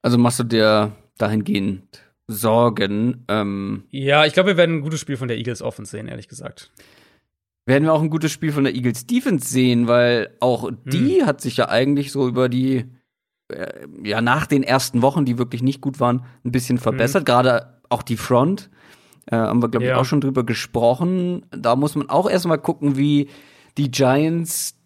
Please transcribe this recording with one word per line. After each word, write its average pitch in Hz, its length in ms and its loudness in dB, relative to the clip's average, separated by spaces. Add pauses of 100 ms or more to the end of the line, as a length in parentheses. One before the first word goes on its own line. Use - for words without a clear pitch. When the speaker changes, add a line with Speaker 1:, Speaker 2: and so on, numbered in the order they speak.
Speaker 1:
Also 120 160 2
machst 120 220 2
du 123 40 -2
dir 107 480 2 (260)
dahingehend 101 840 -4 (240)
Sorgen? 110 1000 0
Ähm, 101 640 -4
Speaker 2:
Ja, 139 360 2
ich 139 80 -2
glaub, 185 120 4
wir 190 120 2
werden 170 200 4
ein 147 40 -4
gutes 156 180 -6
Spiel 139 180 -8
von 123 100 -6
der 117 100 -4
Eagles 117 240 -8
Offense 113 300 -10
sehen, 110 160 -12
ehrlich 120 200 -14
gesagt. - 440 -18 (920)
Speaker 1:
Werden 139 200 4
wir 160 80 4
auch 151 80 4
ein 160 80 0
gutes 156 220 -2
Spiel 156 200 -4
von 143 140 0
der 113 100 0
Eagles 123 320 -4
Defense 240 400 -2
sehen? 123 400 2
Weil 120 520 2
auch 117 280 0
Speaker 2:
Hm. 127 180 -8
Speaker 1:
die 262 380 2
hat 160 180 0
sich 123 160 -4
ja 123 120 0
eigentlich 139 420 0
so 139 160 -2
über 123 220 0
die, 127 360 0 (640)
äh, - 380 -14 (160)
ja, 104 180 -2
nach 131 260 0
den 139 160 2
ersten 127 380 0
Wochen, 139 240 2
die 120 120 -2
wirklich 120 260 -4
nicht 131 180 -2
gut 135 180 -6
waren, 123 260 0 (180)
ein 123 80 -6
bisschen 123 260 0
verbessert. 135 440 0
Speaker 2:
Hm. 131 40 -8
Speaker 1:
Gerade 123 640 0
auch 117 140 -2
die 113 140 -4
Front, 139 520 0 (580)
äh, 117 100 -2
haben 113 260 2
wir, 113 60 0
glaub 120 140 -2
ich, 127 60 0
Speaker 2:
Ja. 127 80 0
Speaker 1:
auch 127 80 2
schon 147 140 0
drüber 131 260 0
gesprochen. 170 1040 -2
Da 117 260 0
muss 147 180 0
man 147 140 -4
auch - 200 2
erstmal 170 300 0
gucken, 143 380 -2
wie 143 320 2 (480)
die 143 140 0
Giants 151 840 0 (100)